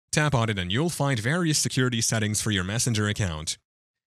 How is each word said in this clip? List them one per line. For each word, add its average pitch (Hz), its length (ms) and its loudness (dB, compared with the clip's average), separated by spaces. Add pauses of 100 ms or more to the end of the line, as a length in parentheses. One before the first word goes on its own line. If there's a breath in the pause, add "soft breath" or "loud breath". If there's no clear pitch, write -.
(100)
Tap 151 240 2
on 113 140 2
it 104 100 -2
and 90 140 -2
you'll 143 160 0
find 139 320 0
various 151 380 0
security 123 420 0
settings 107 400 0
for 113 100 0
your 98 140 2
Messenger 107 420 0
account. 87 520 -4 (560)